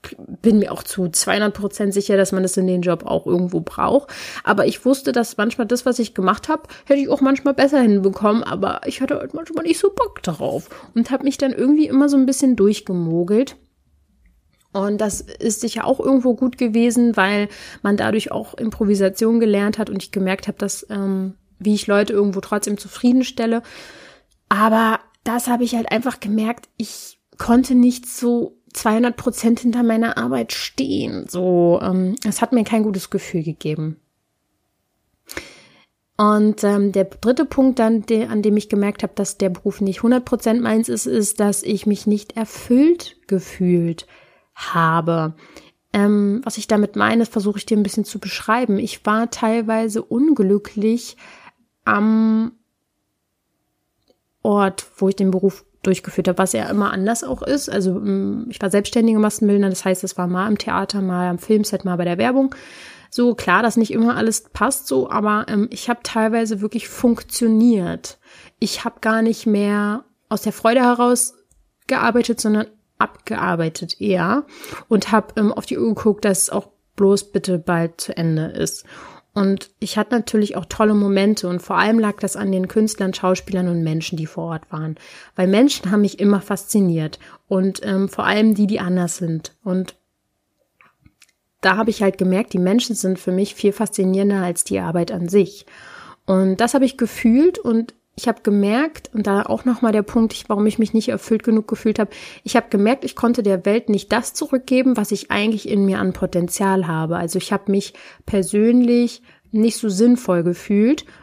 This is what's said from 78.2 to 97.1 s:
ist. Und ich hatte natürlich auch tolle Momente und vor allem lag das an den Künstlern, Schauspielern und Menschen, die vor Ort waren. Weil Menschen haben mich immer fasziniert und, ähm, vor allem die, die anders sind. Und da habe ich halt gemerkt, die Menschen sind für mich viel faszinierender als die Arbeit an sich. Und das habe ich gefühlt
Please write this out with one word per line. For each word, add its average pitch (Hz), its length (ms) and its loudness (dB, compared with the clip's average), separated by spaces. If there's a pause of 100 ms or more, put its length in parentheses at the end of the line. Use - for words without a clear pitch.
ist. - 360 -6 (500)
Und 196 360 -2 (100)
ich - 180 -6
hatte 214 160 -2
natürlich 214 440 0
auch 175 80 -8
tolle 214 280 2
Momente 202 540 2
und 180 140 -4
vor 190 160 -4
allem 214 200 4
lag 208 220 0
das 196 160 -4
an 196 160 -4
den 185 160 0
Künstlern, 214 460 0
Schauspielern 185 560 -2
und 170 140 -2
Menschen, 160 340 -4
die 156 80 -6
vor 165 220 -10
Ort 160 220 -10
waren. 156 280 -8 (400)
Weil 185 100 2
Menschen 202 440 4
haben 208 100 4
mich 202 180 0
immer 202 220 4
fasziniert 180 800 -2 (280)
und, 190 380 0
ähm, 196 240 0
vor - 160 -4
allem 214 280 4
die, 208 140 2
die 202 140 -2
anders 180 340 -2
sind. 165 480 -6
Und 185 320 -4 (1700)
da 190 160 2
habe 226 140 0
ich 214 120 -2
halt 190 140 2
gemerkt, 185 340 0
die 185 80 -2
Menschen 202 380 0
sind 185 200 -2
für - 140 -6
mich 190 240 -2
viel 202 160 0
faszinierender 196 720 0
als 175 220 -4
die 190 160 -4
Arbeit 170 320 -2
an 175 160 -4
sich. 190 360 0 (600)
Und 190 320 2
das 233 160 0
habe 269 100 2
ich 254 140 0
gefühlt 254 640 2